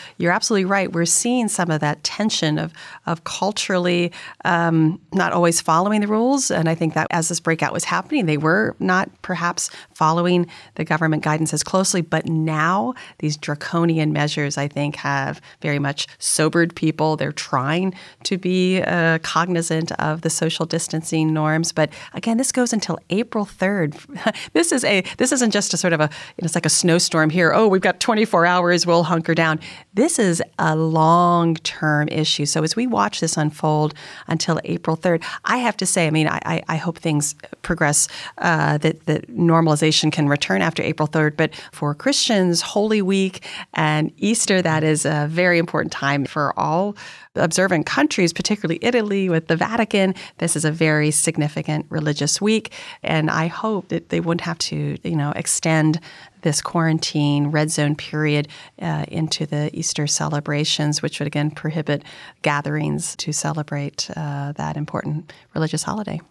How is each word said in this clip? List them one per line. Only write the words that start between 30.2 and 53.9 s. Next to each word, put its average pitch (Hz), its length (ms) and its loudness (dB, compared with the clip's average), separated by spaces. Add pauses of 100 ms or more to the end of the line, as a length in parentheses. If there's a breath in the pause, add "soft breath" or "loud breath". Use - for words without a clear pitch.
is 175 200 2 (180)
a 160 180 2
long-term 160 1300 2
issue. - 360 -2
So 151 180 0
as 160 140 -2
we 240 100 0
watch 208 340 0
this 165 180 -2
unfold 151 560 0 (320 loud breath)
until 160 380 -2
April 170 300 -4
third, 165 280 0 (240 loud breath)
I 226 100 2
have 240 220 0
to 185 80 -4
say, 170 200 2
I 151 40 0
mean, 156 180 2
I, - 160 -2
I, 165 240 -2
I 160 80 -2
hope 165 220 -4
things 147 360 0 (280)
progress, 156 440 0 (300 loud breath)
uh, 151 420 2
that, 160 280 -2
that 156 220 -2
normalization 160 840 4
can 147 160 2
return 165 320 0
after 165 220 0
April 151 240 0
third. 151 280 0
But 156 200 0 (180 loud breath)
for 147 220 -4
Christians, 185 640 2
Holy 214 400 0
Week 190 460 0 (260 loud breath)
and 151 460 0
Easter, 202 420 2
that 156 240 0
is 156 220 2
a 147 240 0
very 175 280 2
important 165 340 0
time 139 340 -2
for 143 320 -2
all 185 360 0 (420 loud breath)
observant 175 500 2
countries, 202 460 2
particularly 180 500 -2
Italy 208 460 0
with 160 180 0
the 165 100 2
Vatican. 202 580 2 (240 loud breath)
This 170 180 -2
is 156 80 0
a 156 60 2
very 151 400 2
significant 151 800 -2
religious 147 500 -2
week, 220 320 0 (300 loud breath)
and 156 280 0
I 160 160 0
hope 208 420 -4
that - 200 -6